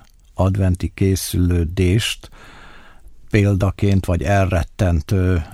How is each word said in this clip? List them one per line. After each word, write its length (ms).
adventi 540
készülődést 1400
példaként 760
vagy 160
elrettentő, 1300